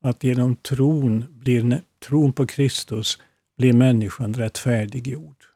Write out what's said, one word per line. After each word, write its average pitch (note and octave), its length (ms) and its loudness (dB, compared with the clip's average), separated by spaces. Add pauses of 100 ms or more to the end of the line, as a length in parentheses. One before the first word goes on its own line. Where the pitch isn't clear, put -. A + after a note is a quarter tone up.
att B2+ 200 -2
genom B2 320 2
tron C3 720 0
blir B2 340 0
ne-, B2 180 0 (260)
tron C#3+ 260 2
på C3 140 -2
Kristus - 720 -4 (380)
blir B2+ 160 4
människan A#2 600 2
rättfärdiggjord. A#2+ 1080 -6 (120)